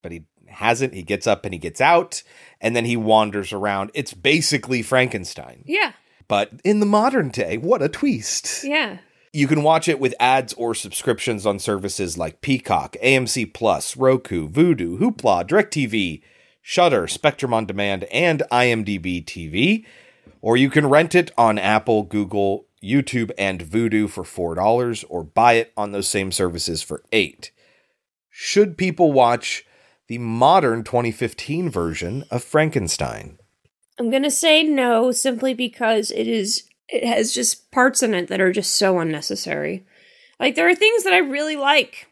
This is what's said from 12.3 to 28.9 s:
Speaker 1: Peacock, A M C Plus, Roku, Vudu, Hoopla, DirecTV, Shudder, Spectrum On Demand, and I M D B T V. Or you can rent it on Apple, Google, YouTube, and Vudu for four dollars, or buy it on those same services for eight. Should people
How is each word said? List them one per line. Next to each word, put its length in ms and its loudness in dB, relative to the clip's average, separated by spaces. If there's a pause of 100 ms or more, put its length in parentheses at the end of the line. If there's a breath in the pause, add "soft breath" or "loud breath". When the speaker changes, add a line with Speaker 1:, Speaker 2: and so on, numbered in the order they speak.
Speaker 1:
Peacock, 540 -2
A 200 4
M 100 0
C 200 -4
Plus, 500 -2
Roku, 500 2
Vudu, 520 0
Hoopla, 500 2
DirecTV, 720 0 (400 soft breath)
Shudder, 480 2
Spectrum 460 -2
On 100 0
Demand, 400 -4
and 460 0
I 160 4
M 180 0
D 140 -4
B 240 -4
T 260 -12
V. 380 0 (560 soft breath)
Or 160 2
you 100 4
can 180 2
rent 280 4
it 240 4
on 200 4
Apple, 440 2
Google, 640 -2 (180)
YouTube, 540 -2
and 260 -2
Vudu 440 0
for 140 -10
four 320 -6
dollars, 500 0
or 200 -8
buy 300 4
it 220 0
on 160 -6
those 160 -2
same 220 -2
services 520 -4
for 280 -12
eight. 400 -2 (800)
Should 460 0
people 360 2